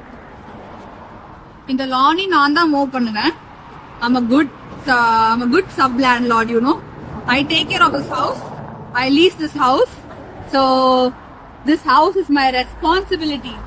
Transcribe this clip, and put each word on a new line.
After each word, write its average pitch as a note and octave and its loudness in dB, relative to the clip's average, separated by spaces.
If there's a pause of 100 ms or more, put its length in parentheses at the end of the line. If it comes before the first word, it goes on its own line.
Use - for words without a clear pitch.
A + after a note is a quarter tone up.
(1700)
இந்த C4+ -4
லானையும் D4 4
நான் D4 4
தான் D#4+ 2
மூவ் C#4 2
பண்ணுவேன். B3 -2 (680)
I'm A#3+ 0
a B3+ 2
good, B3+ 2 (380)
uh, A3+ 4
I'm A#3+ 0
a B3 2
good F#4+ 2 (120)
sub C4 0
landlord, A#3 2
you A#3 0
know. - 0 (460)
I C4 0
take D#4+ -2
care F#4 -2
of D#4+ 4
this C#4+ -6
house. C4+ -4 (540)
I C4 2
lease F4+ 2
this D4+ -6
house. C#4+ 2 (640)
So, C4 2 (540)
this D4+ 0
house D#4 4
is F#4+ 0
my C#4 2
responsibility. D4+ -2 (120)